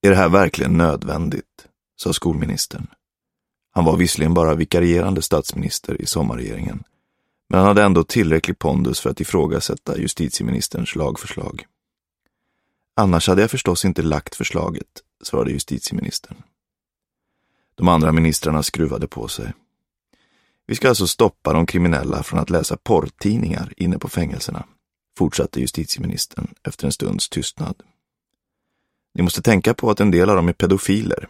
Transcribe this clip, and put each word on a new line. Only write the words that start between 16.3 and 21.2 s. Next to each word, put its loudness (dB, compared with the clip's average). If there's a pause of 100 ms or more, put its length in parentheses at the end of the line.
De 2
andra 4
ministrarna 2
skruvade -4
på -10
sig. -10 (1120)
"Vi -4
ska 2
alltså 4
stoppa 0